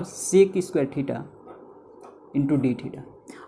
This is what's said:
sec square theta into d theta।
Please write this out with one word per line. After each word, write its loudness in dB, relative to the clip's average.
sec 4
square 0
theta -4
into 2
d 2
theta। -10